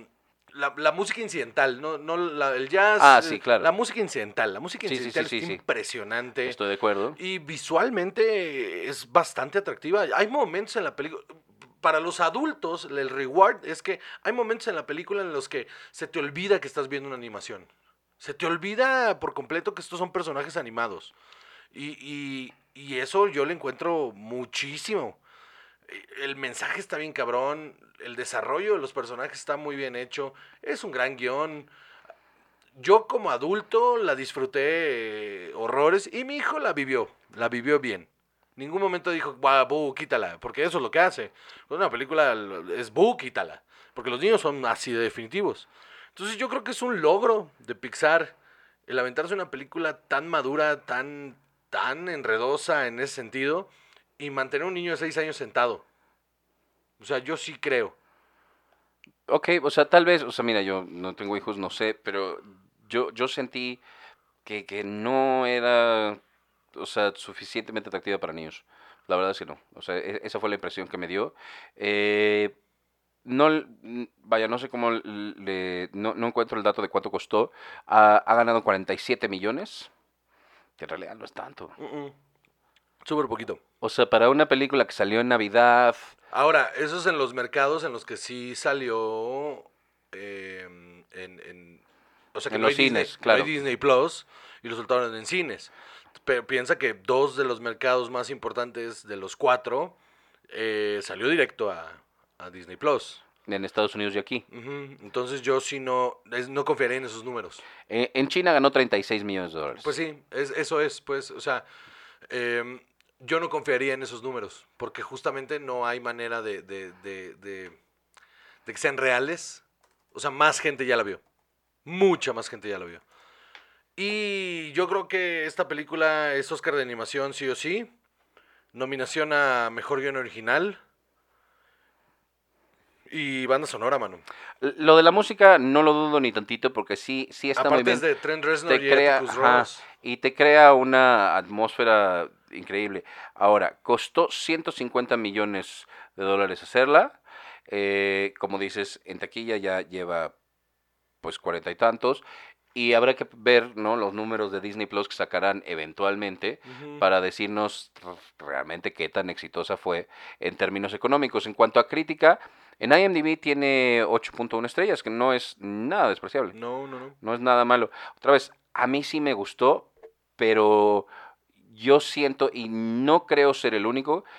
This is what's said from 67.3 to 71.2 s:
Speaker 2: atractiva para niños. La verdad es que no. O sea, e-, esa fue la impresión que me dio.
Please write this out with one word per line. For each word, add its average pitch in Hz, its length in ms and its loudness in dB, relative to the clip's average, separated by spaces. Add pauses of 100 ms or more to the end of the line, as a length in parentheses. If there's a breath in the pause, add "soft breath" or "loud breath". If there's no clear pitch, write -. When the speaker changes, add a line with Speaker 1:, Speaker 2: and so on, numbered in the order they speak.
Speaker 2:
atractiva 98 300 -6
para 85 160 -8
niños. 80 320 -14 (420 soft breath)
La 92 80 0
verdad 95 160 0
es 98 80 -8
que 87 60 -12
no. 71 120 -16 (180)
O - 60 -20
sea, 92 140 -8
e-, 98 300 -6
esa 107 160 -8
fue 107 80 -2
la 104 60 -2
impresión 92 340 -10
que 92 80 -12
me 90 100 -8
dio. 98 260 -4 (440 loud breath)